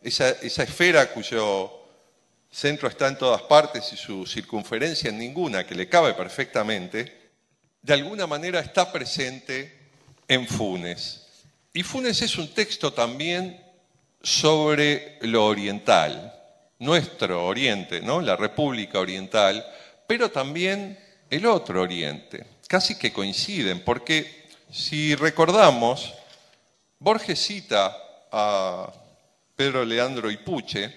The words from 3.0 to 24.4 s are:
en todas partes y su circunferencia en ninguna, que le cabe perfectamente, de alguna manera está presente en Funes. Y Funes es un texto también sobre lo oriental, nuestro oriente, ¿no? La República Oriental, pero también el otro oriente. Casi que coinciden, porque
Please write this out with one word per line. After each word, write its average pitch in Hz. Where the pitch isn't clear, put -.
en 135
todas 127
partes 147
y 107
su 95
circunferencia 117
en 107
ninguna, 123
que -
le 180
cabe 160
perfectamente, 107
de 151
alguna 180
manera 160
está 170
presente 131
en 127
Funes. 90
Y 175
Funes 247
es -
un 156
texto 202
también 165
sobre 151
lo 113
oriental, 101
nuestro 113
oriente, 101
¿no? 135
La 104
República 113
Oriental, 95
pero 233
también 190
el -
otro 185
oriente. 80
Casi 190
que 110
coinciden, 98
porque -